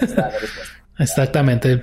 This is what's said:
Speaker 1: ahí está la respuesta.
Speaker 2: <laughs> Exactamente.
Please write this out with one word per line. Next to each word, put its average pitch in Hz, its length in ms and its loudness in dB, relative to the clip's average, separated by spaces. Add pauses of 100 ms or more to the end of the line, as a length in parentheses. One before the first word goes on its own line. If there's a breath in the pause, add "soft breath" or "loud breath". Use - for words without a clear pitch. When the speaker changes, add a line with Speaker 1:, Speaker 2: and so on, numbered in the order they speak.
Speaker 1:
ahí 254 40 2
está - 180 0
la - 80 -4
respuesta. - 440 -10
Speaker 2:
<laughs> - 220 -20
Exactamente. 127 840 2